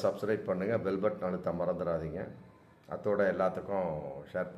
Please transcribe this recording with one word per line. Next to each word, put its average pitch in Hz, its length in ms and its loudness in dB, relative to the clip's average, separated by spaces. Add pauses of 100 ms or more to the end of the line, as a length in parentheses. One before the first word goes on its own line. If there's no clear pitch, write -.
சப்ஸ்கிரைப் 104 460 2
பண்ணுங்க, 95 260 2 (120)
பெல் 95 180 2
பட்டன் 98 240 0
அழுத்த 87 320 -2
மறந்துடாதீங்க. 85 640 -2 (720)
அத்தோட 107 240 2 (120)
எல்லாத்துக்கும் 92 560 2 (440)
ஷேர் 92 260 -2